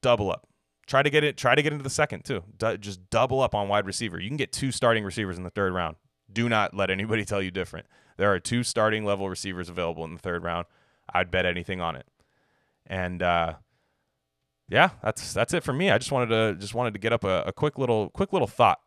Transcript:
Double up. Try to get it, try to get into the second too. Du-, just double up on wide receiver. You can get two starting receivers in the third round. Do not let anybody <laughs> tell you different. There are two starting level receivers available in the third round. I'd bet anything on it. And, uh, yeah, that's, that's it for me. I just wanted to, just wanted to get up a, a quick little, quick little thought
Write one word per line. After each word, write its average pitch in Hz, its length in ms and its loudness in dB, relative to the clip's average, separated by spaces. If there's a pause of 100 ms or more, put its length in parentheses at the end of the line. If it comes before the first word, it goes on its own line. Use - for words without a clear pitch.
Double 104 300 2
up. - 160 -6 (380)
Try 135 160 4
to 147 80 4
get 151 140 6
it, 143 140 -2
try 127 180 6
to 151 60 6
get 151 100 0
into 147 120 -8
the 135 60 -4
second 110 360 -2
too. 101 180 -6 (140)
Du-, 110 200 0
just 98 320 -12
double 127 320 2
up 117 140 0
on 101 140 -2
wide 101 160 2
receiver. 95 340 -6
You 92 80 -8
can 143 100 -6
get 135 140 -4
two 135 200 -4
starting 113 340 2
receivers 92 320 -4
in 90 60 -10
the 90 60 -8
third 95 240 0
round. 82 220 -2 (360)
Do 117 180 0
not 107 240 2
let 95 160 0
anybody 104 360 -2
<laughs> - 0 -
tell 98 160 -2
you 92 100 -4
different. 90 340 -8 (320)
There 101 160 2
are 90 60 0
two 120 240 -2
starting 110 420 0
level 98 240 0
receivers 90 400 -6
available 85 340 -4
in 80 100 -10
the 85 60 -14
third 87 240 -6
round. 85 220 -4 (480)
I'd 90 180 0
bet 90 140 2
anything 90 340 -2
on 82 160 -4
it. 65 100 -14 (800)
And, 90 380 -4
uh, 85 300 2 (1160)
yeah, 156 220 4 (100)
that's, - 320 -4
that's 117 200 0
it - 100 0
for 131 100 -2
me. 180 160 0
I 98 80 4
just 135 140 -2
wanted 123 180 0
to, 110 300 2
just 101 140 -12
wanted 117 200 -2
to 95 60 -8
get 113 140 0
up 117 100 -2
a, 92 240 2
a - 60 -6
quick - 240 -2
little, 113 320 0
quick - 240 -4
little 147 140 2
thought 107 400 4